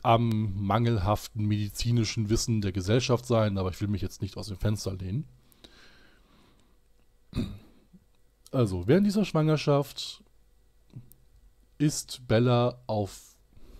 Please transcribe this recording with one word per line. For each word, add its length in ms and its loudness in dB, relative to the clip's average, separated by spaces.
am 540 2
mangelhaften 920 0
medizinischen 840 0
Wissen 320 0
der 100 -2
Gesellschaft 560 0
sein, 320 2
aber 100 -2
ich 100 -8
will 80 -2
mich 140 -2
jetzt 200 -6
nicht 140 -6
aus 120 -10
dem 100 -10
Fenster 360 -2
lehnen. 340 -6
Also, 360 0
während 180 4
dieser 200 0
Schwangerschaft 960 0
ist 500 -2
Bella 600 2
auf 480 -6